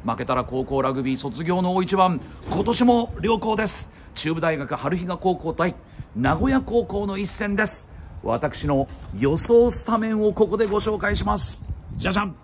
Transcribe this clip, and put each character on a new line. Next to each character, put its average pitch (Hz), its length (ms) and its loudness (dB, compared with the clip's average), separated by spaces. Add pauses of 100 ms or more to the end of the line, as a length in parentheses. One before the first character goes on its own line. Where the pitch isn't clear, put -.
負 117 140 -2
け 123 80 -6
た 131 80 -2
ら 123 120 0
高 131 200 -4
校 135 160 -2
ラ 131 120 0
グ 135 100 -4
ビ 131 100 0
ー - 20 -2
卒 131 280 -6
業 180 180 0
の 180 140 0
大 185 80 2
一 185 120 0
番。 185 240 4 (300)
今 202 140 0
年 233 220 2
も 240 360 4
両 220 160 2
校 220 180 0
で 214 120 0
す。 - 240 -6 (240)
中 156 180 -2
部 165 80 -2
大 160 160 2
学 139 160 -6
春 143 240 -2
日 175 80 -4
高 180 300 0
校 175 180 -6
対 170 220 0 (400)
名 131 200 2
古 233 160 2
屋 262 80 4
高 233 260 0
校 202 200 -4
の 196 140 -4
一 202 100 -4
戦 202 260 -2
で 208 120 2
す。 - 240 -4 (320)
私 127 420 -2
の 139 220 2 (320)
予 139 180 2
想 233 320 6
ス - 140 -2
タ 226 160 0
メ 220 100 0
ン 214 140 2
を 208 100 4
こ 214 140 4
こ 196 100 -2
で 220 80 2
ご 208 140 0
紹 214 180 -2
介 202 180 0
し 185 80 -2
ま 208 140 0
す。 - 260 -2 (340)
じ - 100 -2
ゃ 190 40 2
じ 185 60 2
ゃ 208 60 4
ん。 180 200 -4